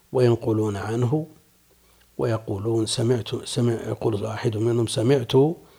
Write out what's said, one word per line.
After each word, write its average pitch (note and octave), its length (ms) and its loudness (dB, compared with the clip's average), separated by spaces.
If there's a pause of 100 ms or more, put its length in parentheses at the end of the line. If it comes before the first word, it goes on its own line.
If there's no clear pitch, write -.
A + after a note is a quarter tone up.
(120)
وينقلون A#2 640 2
عنه A#2+ 500 -2 (920)
ويقولون: A2 680 -2
"سمعت"، A#2 580 -2
سمع، A#2+ 280 0
يقول A2 500 -4
واحد A2 340 -4
منهم: A#2 300 2
"سمعت B2 460 0 (460)